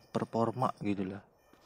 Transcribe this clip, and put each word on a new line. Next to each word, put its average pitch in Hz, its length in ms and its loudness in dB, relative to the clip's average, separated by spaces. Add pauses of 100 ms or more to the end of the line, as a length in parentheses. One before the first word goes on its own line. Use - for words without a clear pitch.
(120)
performa 113 720 0
gitu 101 240 0
lah. 98 160 -8 (420)